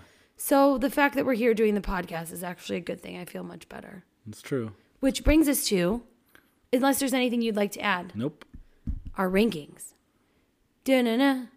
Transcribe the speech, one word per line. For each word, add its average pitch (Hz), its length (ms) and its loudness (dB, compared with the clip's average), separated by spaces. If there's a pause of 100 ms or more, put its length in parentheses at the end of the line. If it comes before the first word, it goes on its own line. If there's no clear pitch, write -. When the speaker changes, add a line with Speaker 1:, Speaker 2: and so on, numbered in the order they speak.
(360)
Speaker 1:
So 277 440 4
the 254 100 0
fact 285 260 2
that 269 120 0
we're 233 80 2
here 226 180 2
doing 214 220 2
the 208 60 0
podcast 180 520 -6
is 175 100 -12
actually 180 340 -8
a 180 40 -6
good 180 180 -8
thing. 180 180 -14
I 180 80 -12
feel 180 180 -12
much 175 260 -16
better. - 340 -18 (240)
Speaker 2:
It's 107 140 -16
true. 117 300 -4 (280)
Speaker 1:
Which - 240 0
brings 302 240 6
us 285 200 0
to, 196 340 2 (720)
unless 269 260 4
there's 269 140 -2
anything 247 300 0
you'd 226 120 0
like 208 180 0
to - 80 -12
add. 185 340 -2
Speaker 2:
Nope. - 280 -6 (720)
Speaker 1:
Our 190 140 0
rankings. 185 640 0 (920)
Da-na-na, 254 600 4 (120)